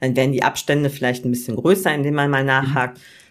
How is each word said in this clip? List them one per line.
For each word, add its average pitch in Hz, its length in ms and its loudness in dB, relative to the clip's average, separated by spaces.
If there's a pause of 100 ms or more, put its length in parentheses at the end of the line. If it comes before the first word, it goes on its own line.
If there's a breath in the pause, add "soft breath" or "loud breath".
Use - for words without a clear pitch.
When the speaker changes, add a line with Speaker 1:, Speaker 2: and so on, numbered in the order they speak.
Speaker 1:
dann 127 140 0
werden 131 160 2
die 131 140 0
Abstände 143 460 0
vielleicht 123 340 -4
ein 123 80 0
bisschen 120 240 -6
größer, 175 360 2
indem 147 220 -2
man 143 160 0
mal 135 120 2
Speaker 2:
Mhm. 139 60 -2
Speaker 1:
nachhakt. 135 520 0 (300 loud breath)